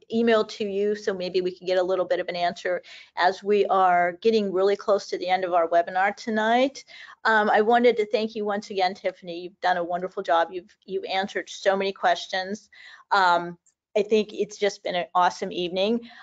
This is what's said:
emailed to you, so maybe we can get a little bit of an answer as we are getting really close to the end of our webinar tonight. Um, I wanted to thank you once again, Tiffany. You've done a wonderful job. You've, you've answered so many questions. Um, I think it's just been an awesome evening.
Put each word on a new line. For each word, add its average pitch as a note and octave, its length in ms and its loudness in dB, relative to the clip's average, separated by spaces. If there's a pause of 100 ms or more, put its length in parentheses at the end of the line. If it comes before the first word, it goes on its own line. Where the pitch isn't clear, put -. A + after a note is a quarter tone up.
(140)
emailed A3+ 360 2
to - 140 -6
you, G3+ 300 -2
so G#3 200 -4
maybe F#3 260 -4
we F3+ 160 -4
can F3 100 -18
get F#3 120 2
a F#3 40 4
little F3+ 220 0
bit F3 160 0
of F3+ 80 -8
an F3+ 80 -6
answer F3 460 -2 (340)
as F3+ 260 0
we G3+ 240 2
are F3+ 540 4
getting A3 320 2
really G3 240 2
close G3+ 320 -2
to F#3 100 -6
the F3+ 100 -6
end F#3 160 0
of F3 100 0
our E3 140 4
webinar F#3 460 0
tonight. A#3 720 0 (400)
Um, A3 240 4
I G3+ 140 4
wanted A#3+ 340 4
to G#3 100 -2
thank A3 300 -4
you G#3 80 -6
once G#3 260 -4
again, F#3+ 240 0
Tiffany. F3+ 460 -8
You've F3+ 200 -16
done F3+ 180 0
a F3 60 -4
wonderful F3 380 -6
job. E3+ 300 2
You've, F3+ 320 -12
you've F#3+ 220 -8
answered F#3+ 420 -4
so - 260 0
many G3 180 -2
questions. F#3 760 -4 (440)
Um, F3 440 2 (420)
I G#3 40 4
think G#3 320 0
it's - 240 -6
just G3 260 -2
been F3 100 -4
an F3 200 -2
awesome F3+ 360 2
evening. F#3+ 520 -2 (200)